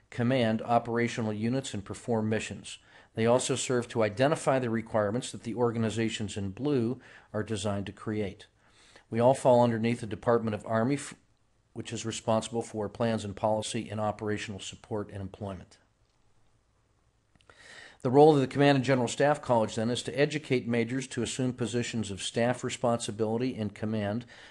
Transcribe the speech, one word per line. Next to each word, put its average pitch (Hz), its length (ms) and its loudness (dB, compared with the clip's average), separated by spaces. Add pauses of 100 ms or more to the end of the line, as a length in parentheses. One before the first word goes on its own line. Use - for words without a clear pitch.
command 117 520 0
operational 117 720 0
units 117 400 -4
and 101 100 -8
perform 110 460 -4
missions. 104 480 -6 (380)
They 113 100 2
also 123 300 4
serve 120 340 -2
to 117 140 2
identify 131 540 2
the 123 120 0
requirements 113 640 -2
that - 100 -14
the 117 120 -6
organizations 113 840 0
in 98 140 -4
blue 127 500 0 (320)
are 107 100 -2
designed 101 440 -4
to 104 40 -10
create. 104 540 -6 (640)
We 113 100 0
all 123 140 6
fall 127 280 6
underneath 117 380 2
the 117 80 -8
Department 110 480 2
of 98 100 -12
Army, 113 300 2
f-, - 180 -12 (600)
which 113 180 -10
is 113 140 -8
responsible 110 560 -2
for 107 260 -6
plans 110 380 -2
and 101 100 -6
policy 110 540 -2
and 104 100 -6
operational 107 600 -4
support - 500 -8
and 98 100 -10
employment. 95 560 -12 (2250)
The 135 60 0
role 147 240 10
of 143 60 6
the 131 80 2
Command 143 300 4
and 120 80 2
General 123 240 2
Staff 143 320 2
College, 113 340 2
then, 113 140 0
is 120 140 -2
to - 140 -6
educate 143 480 0
majors 120 420 -2
to - 160 -4
assume 127 280 -2
positions 117 580 -4
of 95 140 -8
staff 123 400 0
responsibility 117 880 -2
and 104 220 -6
command 110 500 -4 (260)